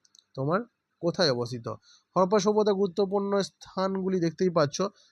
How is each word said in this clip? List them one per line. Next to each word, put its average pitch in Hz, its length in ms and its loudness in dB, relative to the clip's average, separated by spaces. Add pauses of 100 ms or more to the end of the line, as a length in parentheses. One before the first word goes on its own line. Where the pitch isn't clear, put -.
(340)
তোমার 147 260 -2 (400)
কোথায় 170 320 0
অবস্থিত? 120 360 -4 (480)
হরপ্পা 185 220 4
সভ্যতার 208 360 2
গুরুত্বপূর্ণ 202 680 0
স্থানগুলি 190 800 -4
দেখতেই 170 300 0
পাচ্ছ। 165 320 0 (300)